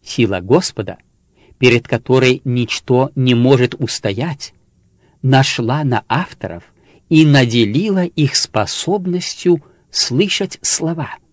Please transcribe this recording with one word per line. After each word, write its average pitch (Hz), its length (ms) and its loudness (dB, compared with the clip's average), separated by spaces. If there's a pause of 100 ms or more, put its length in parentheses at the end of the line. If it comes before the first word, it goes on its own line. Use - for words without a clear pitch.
Сила 98 400 -2
Господа, 110 560 -2 (600)
перед 120 280 4
которой 127 580 0
ничто 123 680 -2
не 127 200 2
может 127 400 2
устоять, 120 760 -6 (680)
нашла 135 640 0
на 120 240 -2
авторов 101 680 -6 (360)
и 156 160 6
наделила 139 800 2
их 151 300 -2
способностью 175 1300 -2 (280)
слышать - 720 -2
слова - 560 -6 (160)